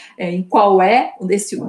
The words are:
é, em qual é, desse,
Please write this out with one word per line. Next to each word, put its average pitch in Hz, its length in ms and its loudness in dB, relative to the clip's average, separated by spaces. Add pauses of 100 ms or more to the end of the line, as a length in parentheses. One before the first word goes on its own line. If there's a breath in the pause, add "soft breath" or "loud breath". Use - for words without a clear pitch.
(160 loud breath)
é, 180 140 -8
em 180 120 -4
qual 196 380 2
é, 226 400 2
desse, 196 480 -4